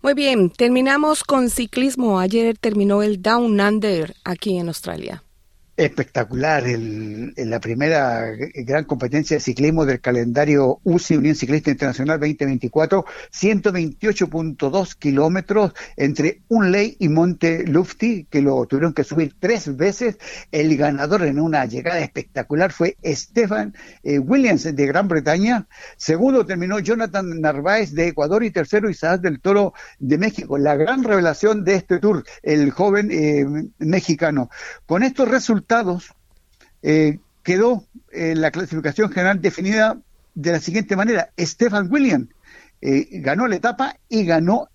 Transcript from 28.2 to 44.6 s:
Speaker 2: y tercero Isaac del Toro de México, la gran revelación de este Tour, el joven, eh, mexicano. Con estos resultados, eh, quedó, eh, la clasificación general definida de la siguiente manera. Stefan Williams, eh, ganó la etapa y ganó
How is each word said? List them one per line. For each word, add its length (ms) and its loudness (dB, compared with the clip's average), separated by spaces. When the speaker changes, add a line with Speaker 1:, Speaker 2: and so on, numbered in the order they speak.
Speaker 2:
y 60 -2
tercero 400 0
Isaac 320 -2
del 180 -2
Toro 320 2
de 200 0
México, 400 -2
la 180 2
gran 260 0
revelación 640 2
de 120 2
este 220 0
Tour, 260 2
el 280 2
joven, 400 0
eh, 360 2
mexicano. 720 0
Con 180 0
estos 260 2
resultados, 340 0
eh, 380 2
quedó, 420 0
eh, 220 -4
la 160 2
clasificación 600 -4
general 300 0
definida 560 0
de 180 -2
la 80 0
siguiente 360 -2
manera. 420 0
Stefan 520 0
Williams, 380 2
eh, 260 0
ganó 260 0
la 100 0
etapa 400 -2
y 180 0
ganó 500 2